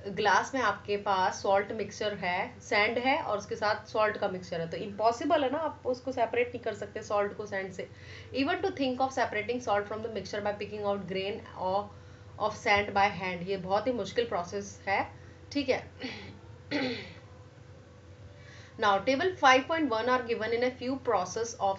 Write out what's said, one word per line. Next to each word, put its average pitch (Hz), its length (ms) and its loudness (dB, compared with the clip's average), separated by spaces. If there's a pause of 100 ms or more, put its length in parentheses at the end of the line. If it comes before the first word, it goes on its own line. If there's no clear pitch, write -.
ग्लास 208 460 4
में 254 80 2
आपके 202 340 0
पास 202 460 2
सॉल्ट 202 300 4
मिक्सचर 208 420 -4
है, 190 460 -2
सैंड 226 380 2
है 262 240 2
और 202 160 -2
उसके - 180 -8
साथ 214 320 0
सॉल्ट 214 280 2
का 202 120 0
मिक्सचर 180 320 -6
है, 165 100 -4
तो 180 60 -6
इम्पॉसिबल 233 680 2
है 254 80 0
ना, 302 60 0
आप 311 280 -4
उसको 254 260 -2
सेपरेट 240 360 2
नहीं 240 120 -8
कर 214 140 -4
सकते 214 280 -8
सॉल्ट 202 320 0
को 208 120 -8
सैंड 190 260 -4
से। - 160 -8 (480)
Even 277 180 2
to 370 160 0
think 254 260 0
of 262 160 0
separating 226 560 0
salt 208 240 2
from 214 140 -4
the 220 100 -8
mixture 202 260 -6
by 208 100 0 (100)
picking 208 240 -8
out 202 260 0
grain 196 260 -4 (240)
of, 196 220 0 (560)
of - 240 0
sand 202 240 4
by 196 180 4 (140)
hand, 180 280 -4
ये 196 80 -2
बहुत 190 300 0
ही 254 60 2
मुश्किल 226 320 0
प्रोसेस 202 640 -6
है, 214 240 0 (400)
ठीक 277 160 0
है? - 220 0 (840)
<clears throat> 254 240 0 (1800)
Now, 202 160 6 (120)
table 277 220 4 (140)
five 262 260 8
point 302 240 2
one 226 220 2
are 240 160 -2
given 226 260 0
in 247 80 2
a 254 60 0 (100)
few 262 160 -2 (120)
process 214 500 0
of 196 180 0